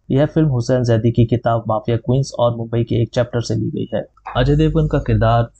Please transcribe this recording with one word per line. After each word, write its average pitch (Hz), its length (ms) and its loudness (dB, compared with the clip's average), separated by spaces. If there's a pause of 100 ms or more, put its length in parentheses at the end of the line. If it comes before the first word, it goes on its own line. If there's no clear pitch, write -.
(120)
यह 135 140 2
फिल्म 160 220 2
हुसैन 127 360 0
जैदी 117 280 2
की 117 140 4
किताब 117 420 0
माफिया 110 300 -2
क्वींस 131 420 -2
और 120 160 2
मुंबई 117 280 -4
के 113 180 -2
एक 113 80 -2
चैप्टर 120 320 -2
से 110 140 -4
ली 113 140 -2
गई - 240 -8
है। 107 120 -4 (320)
अजय 131 180 2
देवगन 156 320 2
का 147 120 0
किरदार 117 600 0